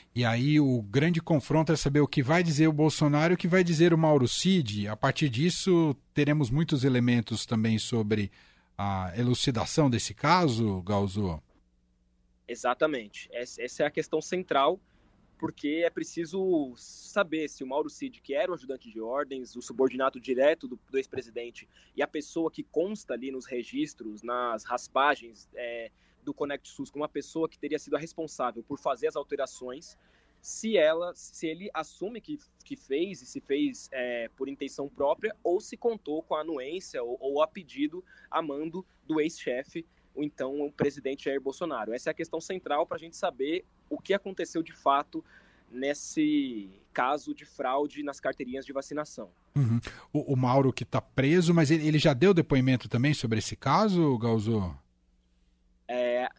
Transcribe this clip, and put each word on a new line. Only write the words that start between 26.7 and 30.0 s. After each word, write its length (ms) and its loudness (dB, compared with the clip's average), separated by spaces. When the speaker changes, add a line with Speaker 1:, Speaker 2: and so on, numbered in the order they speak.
Speaker 2:
como 140 -8
a 40 -4
pessoa 400 -4
que 120 -20
teria 180 -6
sido 180 -4
a 40 -2
responsável 640 -8
por 160 -10
fazer 260 4
as 100 0
alterações, 800 -6